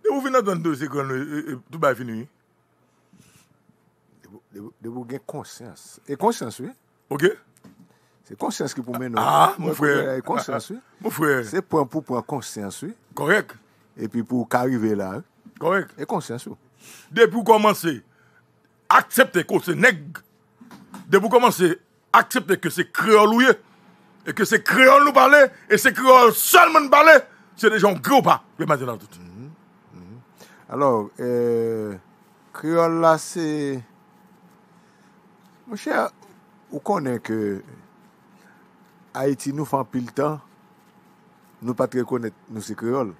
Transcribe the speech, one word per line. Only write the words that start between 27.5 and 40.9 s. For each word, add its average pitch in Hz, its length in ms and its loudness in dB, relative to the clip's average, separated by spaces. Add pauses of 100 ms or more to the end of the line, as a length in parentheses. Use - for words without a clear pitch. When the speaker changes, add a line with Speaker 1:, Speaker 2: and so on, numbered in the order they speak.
Speaker 1:
Se 220 140 0
de 214 100 0
jan 185 220 2
gwo 240 240 4
pa, 151 140 2 (180)
le 160 80 -4
maten 131 240 -2
nan 110 100 -10
tout. 87 200 -20
Speaker 2:
Mhm, 95 300 -20 (440)
mhm. 92 540 -20 (260)
Alò, 120 360 0 (100)
euh, 113 800 -4 (560)
kreyòl 165 480 -2
la, 160 200 4
se, 165 240 -8 (2250)
mon 214 100 -12
chè, - 220 -4 (720)
ou 147 100 -12
konnen 135 400 -4
ke 110 160 -6 (1800)
Ayiti 139 400 -4
nou 143 160 -8
fè 139 80 -2
anpil 123 400 -6
tan, 147 220 -4 (1200)